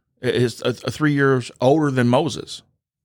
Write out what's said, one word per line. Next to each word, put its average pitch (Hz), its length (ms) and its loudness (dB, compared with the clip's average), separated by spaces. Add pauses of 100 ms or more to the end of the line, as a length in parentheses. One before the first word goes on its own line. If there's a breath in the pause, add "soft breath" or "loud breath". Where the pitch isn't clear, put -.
(220)
is 120 400 -2
a, 123 80 -2 (160)
a 113 60 -6
three 151 220 0
years 135 460 0
older 143 320 2
than 123 160 2
Moses. 127 540 -2 (440)